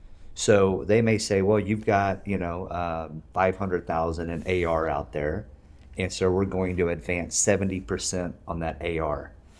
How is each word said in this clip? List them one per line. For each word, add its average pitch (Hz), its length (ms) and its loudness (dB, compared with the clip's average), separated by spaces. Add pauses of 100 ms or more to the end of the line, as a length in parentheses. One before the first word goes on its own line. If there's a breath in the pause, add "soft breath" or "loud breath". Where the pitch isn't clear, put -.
(340 soft breath)
So 95 520 4
they 107 160 6
may 110 160 4
say, 98 240 2
"Well, 104 180 4
you've 107 240 -2
got, 98 420 2
you 98 120 0
know, 87 320 -6
um, 82 520 -6 (120)
five 92 240 2
hundred 90 280 -2
thousand 82 440 -2
in 82 160 -4
A 92 180 2
R 80 240 2
out 73 240 -4
there, 76 340 -4 (520 soft breath)
and 92 120 -2
so 92 200 2
we're 95 160 2
going 92 320 -2
to 87 100 2
advance 85 480 -4
seventy 95 440 2
percent 90 540 -4 (140)
on 85 120 -4
that 82 200 -4
A 85 180 -2
R." 76 340 -4 (280 soft breath)